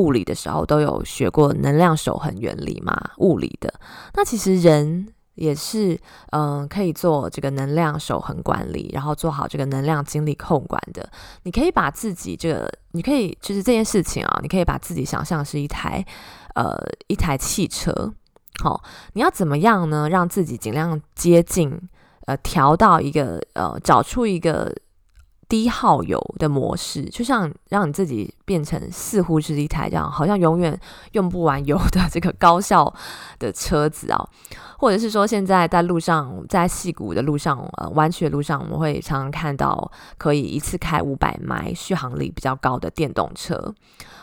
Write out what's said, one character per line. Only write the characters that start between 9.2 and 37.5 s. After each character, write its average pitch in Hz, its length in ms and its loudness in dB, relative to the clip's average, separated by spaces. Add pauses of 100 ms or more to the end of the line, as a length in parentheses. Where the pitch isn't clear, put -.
好 143 200 -4
这 151 100 -8
个 139 60 -2
能 135 200 -2
量 147 200 0
精 151 200 -2
力 151 100 0
控 - 340 -2
管 - 120 -4 (120)
的。 - 180 -14 (320)
你 180 80 -8
可 247 140 0
以 349 80 2
把 147 180 0
自 202 240 -6
己 - 220 -8
这 165 160 -2
个， 71 200 -4 (200)
你 170 100 -4
可 277 100 0
以， 240 280 0
就 - 120 -6
是 196 80 -2
这 247 120 4
件 226 120 4
事 208 160 2
情 - 220 -2
啊， - 180 0
你 - 60 -6
可 165 100 -2
以 175 80 4
把 143 140 0
自 - 160 -10
己 135 100 -2
想 - 200 -4
象 156 200 -2
是 151 140 -6
一 143 80 -2
台， - 380 -6 (500)
呃， - 220 -2 (320)
一 208 80 -2
台 160 200 2
汽 - 300 -2
车。 - 480 -4 (480)
好， - 180 0 (340)
你 202 60 -2
要 311 80 4
怎 208 160 0
么 147 140 2
样 185 320 4
呢？ 151 180 0
让 175 200 2
自 180 160 0
己 117 120 -6
尽 107 160 -6
量 156 280 -2 (160)
接 170 260 8
近， 165 380 -2 (460)
呃， 135 100 -2
调 147 400 4
到 180 240 8
一 143 100 -2
个， 127 340 -2 (100)
呃， 71 280 -4
找 123 180 6
出 240 260 0
一 185 120 0
个 160 340 -2 (760)
低 220 200 2
耗 180 340 2
油 - 160 -2 (200)
的 156 100 0
模 139 280 0
式， - 300 -8
就 - 180 -6
像 220 260 0 (200)
让 196 180 2
你 147 40 -2
自 190 140 -2
己 113 280 -6 (100)
变 175 180 0
成 - 300 -6
似 - 280 0
乎 165 200 2
是 151 140 -2
一 147 120 0
台 - 220 -2
这 - 80 -2
样， 151 140 -2
好 151 160 0
像 202 120 4
永 170 200 4
远 165 200 0 (340)
用 196 140 2
不 175 160 -2
完 143 240 2
油 143 120 2 (120)
的 185 100 4 (100)
这 175 100 -4
个 170 180 2
高 175 220 6
效 175 320 4 (460)
的 113 120 -4
车 151 380 0
子 - 240 -6
啊。 - 160 -2 (500)
或 247 120 4
者 196 80 4
是 226 100 0
说 208 160 2
现 208 200 0
在 185 240 4
在 175 140 4
路 175 180 0
上， 151 480 -2
在 175 180 2
矽 180 260 -4
谷 101 220 -6
的 113 80 2
路 147 160 0
上、 143 180 -2 (200)